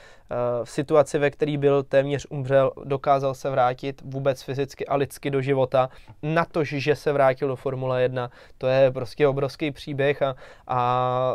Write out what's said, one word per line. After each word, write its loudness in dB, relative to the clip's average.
eh, -2
v -16
situaci, 2
ve 2
který -2
byl, 4
téměř 0
umřel, 2
dokázal 0
se -8
vrátit -2
vůbec -2
fyzicky -6
a -2
lidsky -4
do 0
života, 2
natož, -2
že 0
se -2
vrátil 2
do -4
Formule -4
jedna. -2
To -4
je 4
prostě 0
obrovský -2
příběh -2
a, -2
a -2